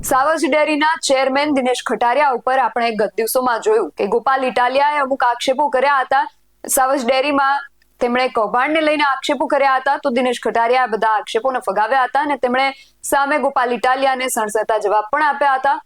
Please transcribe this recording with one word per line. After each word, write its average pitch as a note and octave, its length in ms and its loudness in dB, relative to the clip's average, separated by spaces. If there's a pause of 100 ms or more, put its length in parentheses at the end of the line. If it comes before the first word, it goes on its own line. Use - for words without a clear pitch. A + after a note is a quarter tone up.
સાવજ C#4+ 360 0 (100)
ડેરીના D4+ 560 2
ચેરમેન C4+ 480 2
દિનેશ B3+ 320 0
ખટારિયા A#3+ 440 2
ઉપર B3+ 280 0
આપણે A#3 320 0
ગત G#3+ 260 -2
દિવસોમાં A#3 440 0
જોયું A3 300 2
કે G3+ 160 -4
ગોપાલ C4 380 0
ઇટાલિયાએ C4 540 0
અમુક C4+ 260 -2
આક્ષેપો B3+ 440 0
કર્યા C4+ 320 2
હતા. C#4 280 0 (400)
સાવજ C4 380 0
ડેરીમાં C#4 540 0 (400)
તેમણે B3 280 0
કૌભાંડને B3+ 520 0
લઈને D4+ 220 0
આક્ષેપો C#4 440 -2
કર્યા C4+ 300 2
હતા, C#4 200 0
તો C#4+ 140 -2
દિનેશ B3 340 0
ખટારિયાએ A#3 420 2
બધા A3 220 0
આક્ષેપોને A3 500 -2
ફગાવ્યા A3 460 0
હતા C4+ 160 -2
અને C#4+ 160 -2
તેમણે C4 360 0 (300)
સામે C#4+ 360 0
ગોપાલ B3+ 340 0
ઇટાલિયાને B3+ 560 0
સણસણતા G#3+ 500 -2
જવાબ G#3 340 0
પણ D4 100 0
આપ્યા C#4+ 320 0
હતા. C#4 320 -2